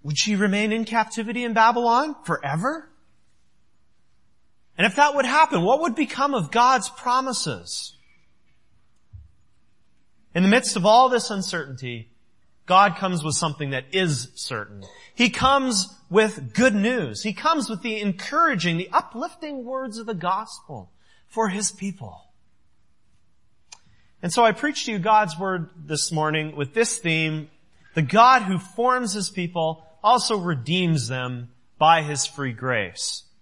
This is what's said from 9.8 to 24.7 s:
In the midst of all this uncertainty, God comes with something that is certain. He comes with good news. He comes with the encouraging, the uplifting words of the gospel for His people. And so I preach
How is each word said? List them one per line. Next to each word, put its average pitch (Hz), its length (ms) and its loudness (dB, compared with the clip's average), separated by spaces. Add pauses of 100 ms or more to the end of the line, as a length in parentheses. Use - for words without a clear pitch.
In 175 80 2
the 190 60 6
midst 254 260 2
of 180 100 -2
all 240 240 8
this 233 220 0
uncertainty, 135 760 -8 (580)
God 185 300 6
comes 180 260 -4
with 151 140 -2
something 147 340 -4
that 131 220 -4
is 160 420 -2
certain. 104 480 -10 (320)
He 240 160 4
comes 262 640 0 (160)
with 185 440 0
good 233 200 4
news. 202 480 -2
He 208 120 -4
comes 302 360 0
with 220 120 -8
the 220 180 -6
encouraging, 202 760 0
the 175 160 -4
uplifting 285 720 -6
words 254 340 -8
of 226 80 -12
the 226 80 -6
gospel 175 760 -6 (380)
for 220 220 -2
His 196 200 -4
people. - 640 -12 (1900)
And 170 100 -4
so 240 120 4
I 220 60 6
preach - 360 -4